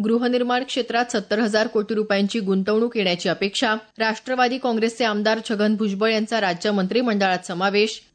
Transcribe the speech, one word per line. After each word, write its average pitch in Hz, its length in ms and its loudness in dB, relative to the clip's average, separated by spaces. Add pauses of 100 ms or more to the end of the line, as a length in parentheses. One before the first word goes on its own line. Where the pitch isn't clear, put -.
गृहनिर्माण 247 600 0
क्षेत्रात 240 420 -2
सत्तर 208 340 -2
हजार 220 280 2
कोटी 214 280 -2
रुपयांची 208 440 0
गुंतवणूक 208 580 0
येण्याची 180 320 0
अपेक्षा. 202 460 0 (220)
राष्ट्रवादी 247 600 0
काँग्रेसचे 233 480 0
आमदार 214 340 0 (100)
छगन 214 260 2
भुजबळ 208 360 0
यांचा 220 300 0
राज्य 185 300 0
मंत्रिमंडळात 196 680 2
समावेश. 196 600 0 (140)